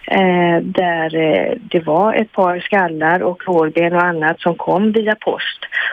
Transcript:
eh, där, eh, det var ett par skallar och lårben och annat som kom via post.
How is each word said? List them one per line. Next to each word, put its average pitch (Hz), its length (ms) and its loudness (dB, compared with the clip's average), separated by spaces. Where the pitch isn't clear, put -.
eh, 175 540 2
där, 170 540 -2
eh, 156 460 0
det - 180 -2
var 165 340 2
ett 220 180 -2
par 180 280 0
skallar 170 640 0
och 180 240 -2
lårben 170 460 2
och 175 100 2
annat 165 360 0
som 170 160 0
kom 196 360 0
via 214 240 0
post. - 440 -6